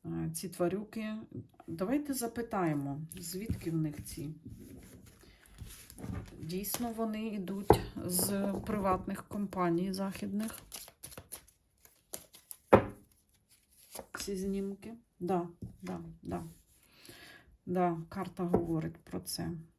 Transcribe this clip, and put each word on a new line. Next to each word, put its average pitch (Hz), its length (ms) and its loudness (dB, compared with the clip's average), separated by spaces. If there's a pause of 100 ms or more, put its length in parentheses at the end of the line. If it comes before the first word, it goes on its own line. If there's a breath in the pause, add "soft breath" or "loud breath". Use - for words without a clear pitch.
Е, 165 280 0
ці 175 160 -4
тварюки, 214 640 0 (540)
давайте 254 460 2
запитаємо, 170 880 0 (180)
звідки 185 520 -2
в 165 40 2
них 156 280 2
ці. 147 260 -6 (2000 loud breath)
Дійсно, 202 520 -2
вони 220 360 -2
йдуть 196 520 2 (260)
з 196 480 2 (120)
приватних 196 640 0
компаній 185 640 2
західних. 196 680 -2 (3500)
Ці 196 160 -2
знімки. 196 580 0 (260)
Да, 175 280 2 (340)
да, 180 180 -4 (220)
да. 170 220 -4 (1200 loud breath)
Да, 180 320 4 (120)
карта 185 340 -4
говорить 165 540 4
про - 220 -8
це. 170 320 -4 (280)